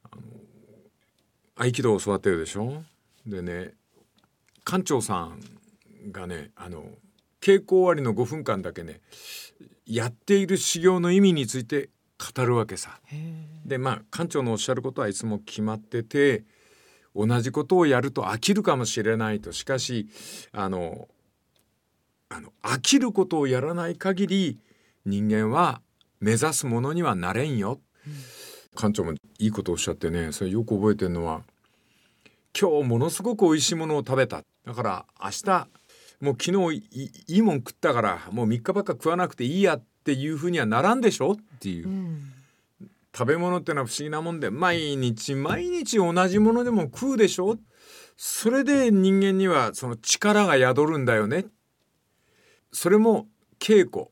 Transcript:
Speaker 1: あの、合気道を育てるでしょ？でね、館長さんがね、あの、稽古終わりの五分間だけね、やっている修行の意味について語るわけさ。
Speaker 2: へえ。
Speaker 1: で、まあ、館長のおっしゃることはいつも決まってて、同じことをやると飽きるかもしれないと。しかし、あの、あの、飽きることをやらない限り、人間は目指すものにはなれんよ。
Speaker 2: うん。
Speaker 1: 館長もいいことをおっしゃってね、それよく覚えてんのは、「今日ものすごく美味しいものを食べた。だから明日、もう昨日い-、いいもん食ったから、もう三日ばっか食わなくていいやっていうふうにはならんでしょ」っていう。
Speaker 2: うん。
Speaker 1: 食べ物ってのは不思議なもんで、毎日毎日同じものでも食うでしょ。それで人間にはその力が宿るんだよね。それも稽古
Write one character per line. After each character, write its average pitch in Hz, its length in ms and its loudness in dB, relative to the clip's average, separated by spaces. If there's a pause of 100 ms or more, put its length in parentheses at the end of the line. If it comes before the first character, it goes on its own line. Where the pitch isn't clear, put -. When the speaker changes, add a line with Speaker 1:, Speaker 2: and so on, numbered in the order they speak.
Speaker 1:
あ - 120 -20
の、 - 60 -18 (1400)
合 123 140 0
気 123 100 -4
道 117 120 4
を 101 40 2
育 98 220 -2
て 101 100 0
る 87 100 2
で 80 60 -4
し - 100 -12
ょ？ 131 280 -8 (420)
で 98 160 -10
ね、 87 320 -10 (880)
館 185 200 -4
長 139 180 0
さ 92 220 -4
ん 82 180 -14 (720)
が 90 140 -12
ね、 82 300 -12
あ 87 140 -18
の、 80 160 -14 (560)
稽 196 160 6
古 196 80 -2
終 185 160 4
わ 175 140 4
り 151 60 -4
の 120 120 0
五 117 100 0
分 151 200 -6
間 101 180 -2
だ 87 100 -8
け 85 120 -12
ね、 78 180 -16 (840)
や 113 220 -4
っ 120 40 -6
て 202 260 2
い 190 100 2
る 185 100 0
修 - 220 -4
行 180 200 4
の 175 120 2
意 190 100 6
味 190 120 8
に 139 140 0
つ 131 120 -6
い 117 60 -8
て - 240 -4 (460)
語 127 100 2
る 120 100 4
わ 110 100 2
け 98 120 -10
さ。 - 280 -14
Speaker 2:
へ 147 120 -14
え。 160 500 -14
Speaker 1:
で、 131 100 -4
ま 131 140 -2
あ、 117 180 -6
館 165 200 -6
長 143 140 -2
の 117 100 -2
お - 20 -2
っ - 20 -6
し - 120 -6
ゃ 131 40 2
る - 80 -2
こ 131 120 -6
と - 80 -6
は 107 80 -2
い 98 40 -4
つ - 120 -8
も 107 140 -4
決 - 220 -10
ま 107 120 -2
っ 110 60 -8
て 117 220 -6
て、 139 440 2 (680)
同 107 140 0 (140)
じ 120 100 -4
こ 143 140 -2
と 185 120 4
を 170 80 6
や 131 140 6
る 135 120 -2
と 123 120 -4
飽 104 160 -4
き - 140 2
る 202 100 2
か 160 140 4
も 120 80 -2
し 110 180 -4
れ 110 140 0
な 110 160 -2
い 104 80 -4
と。 95 100 -14
し - 140 -10
か 135 140 -2
し、 113 280 -6 (460)
あ 98 160 -4
の、 85 400 -8 (1200)
あ - 120 -14
の、 - 100 -20 (120)
飽 123 180 -4
き 277 180 4
る 240 120 0
こ 190 140 2
と 165 140 -2
を 139 80 0
や 127 140 2
ら 156 120 -4
な 170 140 -4
い 175 80 -6
限 190 320 -2
り、 180 320 0 (460)
人 101 240 0
間 107 200 2
は 143 320 0 (380)
目 104 120 2
指 139 220 0
す - 120 -4
も 117 160 -2
の 139 100 -2
に 170 120 -2
は 123 120 0
な 90 160 -4
れ 110 120 -2
ん 143 140 -2
よ。 107 220 -2 (260)
Speaker 2:
う 147 40 -16
ん。 147 40 -14 (600)
Speaker 1:
館 107 180 0
長 98 100 -4
も 82 100 -4
い 73 60 -8 (200)
い 107 120 2
こ 104 120 -6
と 90 80 -2
を - 20 0
お - 40 0
っ - 20 -8
し - 80 -4
ゃ 90 40 -4
っ 80 40 -4
て 85 140 -4
ね、 82 220 -2
そ 87 120 -6
れ 92 60 -2
よ 110 140 -2
く 110 120 -2
覚 104 160 2
え 95 40 2
て 95 120 -2
ん 87 60 -2
の 85 120 -4
は、 80 180 -6 (1160)
「今 156 220 4
日 135 60 0
も 117 120 2
の 156 100 0
す 170 120 -8
ご 226 140 -2
く 214 100 4
美 160 60 8
味 156 100 4
し - 100 0
い 170 40 -2
も 160 100 -4
の 156 100 -2
を 143 40 0
食 135 160 -2
べ 131 120 4
た。 - 160 -10 (220)
だ 120 80 -12
か 117 100 -6
ら 92 220 -4 (160)
明 95 80 -8 (160)
日、 185 220 0 (520)
も 139 120 -2
う 120 100 -4
昨 175 300 0
日 151 200 -8
い-、 135 200 -12 (160)
い 165 100 2
い 220 40 6
も 208 120 4
ん 143 40 -2
食 - 140 -8
っ - 20 -18
た 156 200 0
か 117 80 2
ら、 95 300 -2
も 117 120 -2
う 110 40 0
三 117 140 0
日 139 120 -4
ば 202 80 0
っ - 20 -4
か 175 100 -4
食 135 160 -2
わ 170 60 0
な 180 120 0
く - 80 -12
て 127 80 -6
い 151 160 -2
い - 20 4
や 175 140 4
っ 120 80 -12 (200)
て 147 100 0
い 135 160 -4
う 160 80 -6
ふ 143 80 -8
う 180 60 0
に 170 80 0
は 123 60 2
な 113 160 2
ら 208 140 4
ん 269 60 -2
で 220 100 4
し - 100 -4
ょ」 156 120 2
っ - 20 0 (240)
て - 100 -6
い 180 140 -6
う。 180 40 -8
Speaker 2:
う 190 40 -6
ん。 160 400 -8 (840)
Speaker 1:
食 120 120 0
べ 156 100 2
物 180 220 0
っ - 20 -8
て 160 120 -4
の 143 80 -2
は 120 60 -4
不 - 100 -8
思 147 60 -8
議 151 60 -8
な 156 120 -4
も 170 120 -6
ん 165 60 -8
で、 120 100 -4
毎 156 480 -2
日 127 380 -2
毎 202 340 -4
日 320 280 -2
同 180 300 2
じ 190 120 2
も 220 140 6
の 240 100 0
で 247 80 -2
も 202 120 2
食 247 280 -4
う 262 60 0
で 208 100 6
し - 120 -2
ょ。 208 180 0 (600)
そ - 320 -2
れ 269 140 2
で 269 280 4
人 190 280 6
間 196 180 2
に 190 100 2
は 135 260 2
そ - 140 -8
の 117 80 -6
力 208 500 2
が 160 100 4
宿 127 320 6
る 156 100 0
ん 131 80 -2
だ 120 100 4
よ 107 120 2
ね。 165 180 -2 (1300)
そ - 160 -2
れ 202 80 8
も 220 320 4 (280)
稽 202 320 6
古 78 220 -8